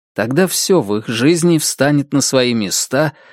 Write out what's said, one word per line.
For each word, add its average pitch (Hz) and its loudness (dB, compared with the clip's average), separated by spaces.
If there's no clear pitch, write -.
тогда 135 0
всё 175 0
в 104 -2
их 110 -8
жизни 160 2
встанет 143 0
на 139 0
свои 123 0
места, 127 -2